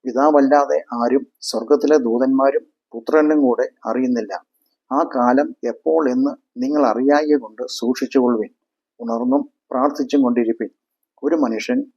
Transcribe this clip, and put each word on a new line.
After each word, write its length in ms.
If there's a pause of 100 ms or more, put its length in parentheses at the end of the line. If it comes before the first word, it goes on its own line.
പിതാവല്ലാതെ 720 (160)
ആരും 320 (140)
സ്വർഗത്തിലെ 560
ദൂതന്മാരും 680 (280)
പുത്രനും 480
കൂടെ 280 (180)
അറിയുന്നില്ല. 580 (460)
ആ 120 (140)
കാലം 380 (120)
എപ്പോൾ 440
എന്ന് 520
നിങ്ങൾ 240
അറിയായ്ക 500
കൊണ്ട് 300
സൂക്ഷിച്ചുകൊള്ളുവിൻ. 840 (500)
ഉണർന്നും 500 (200)
പ്രാർത്ഥിച്ചും 520
കൊണ്ടിരിപ്പിൻ. 460 (540)
ഒരു 120
മനുഷ്യൻ 500 (120)